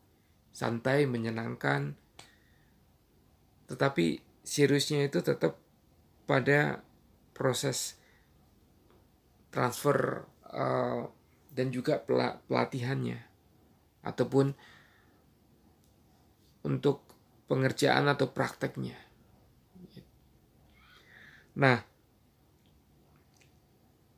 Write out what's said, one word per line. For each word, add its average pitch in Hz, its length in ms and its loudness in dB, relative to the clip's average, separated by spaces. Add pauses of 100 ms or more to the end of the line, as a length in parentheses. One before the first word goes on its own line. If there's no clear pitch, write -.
(500)
Santai, 131 560 0
menyenangkan. 123 880 -4 (1800)
Tetapi 139 500 0 (220)
seriusnya 143 640 2
itu 175 160 -2
tetap 147 340 -2 (720)
pada 143 560 2 (500)
proses 131 640 -2 (1500)
transfer, - 800 0 (240)
eh, 127 560 -2 (460)
dan 131 160 -2
juga 127 320 -2
pela-, 127 480 0
pelatihannya 123 720 -2 (840)
ataupun 135 520 0 (2000)
untuk 139 400 0 (440)
pengerjaan 135 600 2
atau 139 220 2
prakteknya. 131 640 -4 (2500)
Nah, 131 260 4 (2250)